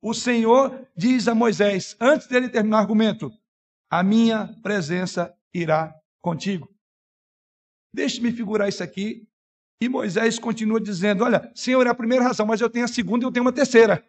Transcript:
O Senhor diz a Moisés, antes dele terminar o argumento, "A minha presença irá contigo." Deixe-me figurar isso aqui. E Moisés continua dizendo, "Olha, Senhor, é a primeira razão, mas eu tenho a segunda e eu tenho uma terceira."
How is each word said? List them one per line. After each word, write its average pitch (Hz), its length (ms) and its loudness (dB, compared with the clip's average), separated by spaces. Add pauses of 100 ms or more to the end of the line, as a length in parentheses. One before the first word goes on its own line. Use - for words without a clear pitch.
O 220 120 -4
Senhor 240 800 2
diz 233 320 0
a 233 80 0
Moisés, 202 640 0
antes 277 280 2
dele 254 220 0
terminar 214 280 0
o 220 40 4
argumento, 214 500 0 (580)
"A 165 120 2
minha 220 460 2 (140)
presença 180 720 -4 (180)
irá 160 400 -2 (280)
contigo." 170 520 -6 (1200)
Deixe-me 240 380 -4
figurar 214 360 -2
isso 190 160 -6
aqui. 202 440 -10 (540)
E 233 80 -2
Moisés 226 500 -2
continua 226 400 -2
dizendo, 202 440 -2
"Olha, 226 300 0
Senhor, 254 320 2
é 247 40 0
a 240 60 0
primeira 247 280 0
razão, 220 220 0
mas 220 160 0
eu 233 80 0
tenho 240 160 -2
a - 20 -4
segunda 233 380 -2
e - 20 -2
eu 254 40 -4
tenho 247 140 0
uma 254 80 0
terceira." 226 560 4